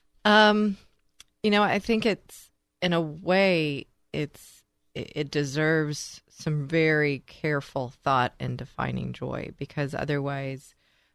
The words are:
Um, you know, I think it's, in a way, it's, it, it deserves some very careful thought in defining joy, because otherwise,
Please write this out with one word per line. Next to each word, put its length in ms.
Um, 540
you 80
know, 140
I 160
think 260
it's, 460
in 120
a 80
way, 840
it's, 500
it, 220
it 160
deserves 1000
some 380
very 580
careful 640
thought 360
in 160
defining 580
joy, 440
because 380
otherwise, 800